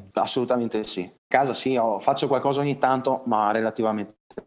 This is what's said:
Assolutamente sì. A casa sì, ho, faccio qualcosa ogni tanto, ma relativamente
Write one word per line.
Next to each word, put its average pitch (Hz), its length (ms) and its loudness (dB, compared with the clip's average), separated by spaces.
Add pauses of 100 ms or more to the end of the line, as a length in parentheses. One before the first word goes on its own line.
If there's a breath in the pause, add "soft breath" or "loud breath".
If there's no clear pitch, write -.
(120)
Assolutamente 113 720 0
sì. 95 180 -6
A - 360 -4
casa 135 160 2
sì, 131 220 0
ho, 113 240 2
faccio 143 280 0
qualcosa 135 320 2
ogni 143 180 0
tanto, 131 460 0
ma 107 280 2
relativamente 110 640 -2 (320)